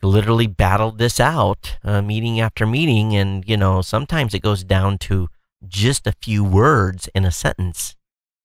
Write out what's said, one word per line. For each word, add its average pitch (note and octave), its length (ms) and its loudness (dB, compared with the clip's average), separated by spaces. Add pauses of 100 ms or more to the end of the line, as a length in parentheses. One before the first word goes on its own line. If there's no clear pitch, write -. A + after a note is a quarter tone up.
literally A2 460 2
battled G#2+ 500 0
this A#2 220 0
out, B2 640 0
uh, G#2 180 0
meeting A2+ 380 -2
after A2+ 260 -2
meeting, A2+ 500 2
and, G2 320 -2
you A2 100 0
know, F#2+ 240 2
sometimes C3 520 -2
it F#2+ 80 -4
goes G2+ 220 -2
down F#2+ 360 0
to F#2 280 -2 (400)
just G#2 400 -2
a A2+ 140 0
few G#2 220 -2
words G2 680 2
in F#2+ 120 2
a F2 60 2
sentence, - 640 -6 (500)